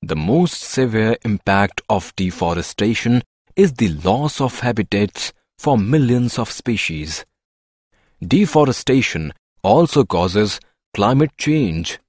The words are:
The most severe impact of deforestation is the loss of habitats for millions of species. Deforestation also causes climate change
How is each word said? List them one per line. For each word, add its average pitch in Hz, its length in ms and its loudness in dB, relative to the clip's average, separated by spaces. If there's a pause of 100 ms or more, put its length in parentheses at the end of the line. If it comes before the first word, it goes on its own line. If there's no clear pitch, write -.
The 80 140 -6
most 120 460 0
severe 113 600 0
impact 101 640 0
of 98 260 -2
deforestation 95 1080 -2 (320)
is 190 180 4
the 113 160 2 (200)
loss 139 300 0
of 127 200 -2
habitats 104 760 -2 (240)
for 143 200 2
millions 123 640 2
of 113 120 -6
species. 80 760 -6 (960)
Deforestation 127 1120 0 (300)
also 139 420 4
causes 95 540 0 (340)
climate 135 440 2
change 104 720 -2